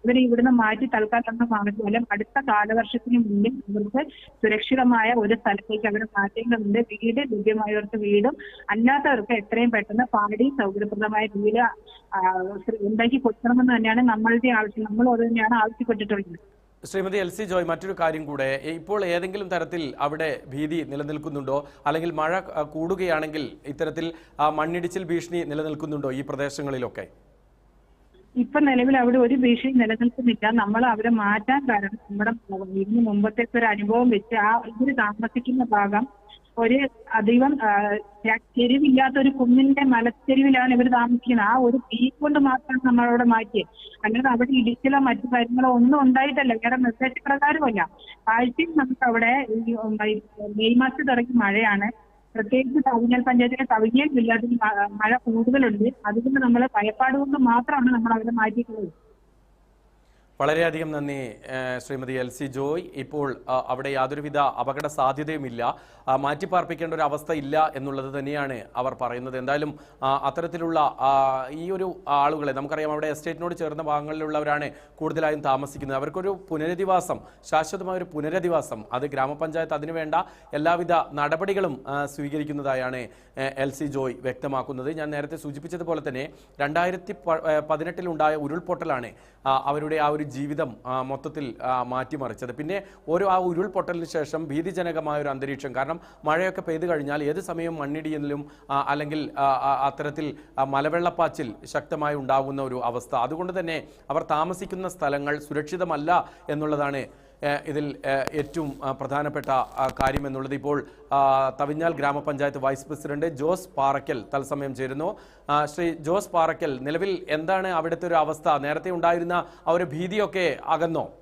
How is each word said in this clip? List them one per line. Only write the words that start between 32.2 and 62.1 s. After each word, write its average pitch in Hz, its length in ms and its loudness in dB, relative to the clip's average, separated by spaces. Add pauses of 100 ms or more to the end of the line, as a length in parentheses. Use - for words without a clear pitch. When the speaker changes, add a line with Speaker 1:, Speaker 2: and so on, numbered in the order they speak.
Speaker 1:
ഇതിന് 220 280 2
മുമ്പത്തെ 214 400 2 (100)
ഒരു 233 100 4
അനുഭവം 220 440 4
വെച്ച് 208 260 0
ആ 214 220 4
ഇവര് 240 400 -2
താമസിക്കുന്ന 233 680 -2
ഭാഗം 208 560 0 (380)
ഒരു 254 300 4 (260)
അധികം, 240 480 4
ആ, 208 340 2
ചെ-, 220 400 -4
ചെരിവില്ലാത്ത 262 840 4
ഒരു 269 100 6
കുന്നിന്റെ 269 560 6
മലച്ചെരിവിലാണ് 254 920 4
ഇവര് 240 180 4
താമസിക്കുന്നത്. 240 540 4
ആ 226 100 4
ഒരു 247 200 4
ഭീതി 247 360 0 (100)
കൊണ്ട് 294 160 2
മാത്രമാണ് 262 480 2
നമ്മളവിടെ 240 380 4
മാറ്റിയത്. 226 420 2 (380)
അല്ലാതെ 233 240 2
അവിടെ 240 220 2
ഇടിച്ചിലോ 262 480 4
മറ്റു 254 360 2
കാര്യങ്ങളോ 247 360 4
ഒന്നും 254 320 6
ഉണ്ടായിട്ടല്ല, 262 520 4
വേറെ 233 220 0
നിർദ്ദേശപ്രകാരമല്ല. 262 1120 0 (380)
ആഴ്ചയിൽ 247 480 2
നമുക്ക് 262 280 2
അവിടെ 240 460 2
ഈ, 226 240 0
ഉം, 214 320 -2
ഈ 214 140 0 (200)
മെയ് 214 340 2
മാസത്തിൽ 262 320 4
തുടങ്ങി 240 300 2
മഴയാണ്. 208 560 2 (420)
പ്രത്യേകിച്ച് 254 440 2
തവിഞ്ഞാൽ 247 440 4
പഞ്ചായത്തിലെ 247 420 4
തവിഞ്ഞാൽ 233 480 4
വില്ലേജിൽ 233 520 2
മ-, 202 280 2
മഴ 214 240 2
കൂടുതലുണ്ട്. 233 760 2 (140)
അതുകൊണ്ട് 240 340 2
നമ്മൾ 247 360 4
ഭയപ്പാട് 214 420 2
കൊണ്ട് 277 200 0
മാത്രമാണ് 254 560 4
നമ്മൾ 226 200 2
അവരെ 220 160 -2
മാറ്റിയിട്ടുള്ളത്. 220 640 -2 (1500)
Speaker 2:
വളരെയധികം 156 520 0
നന്ദി, 143 200 -6
ഏഹ്, 127 680 -8
ശ്രീമതി 127 340 -8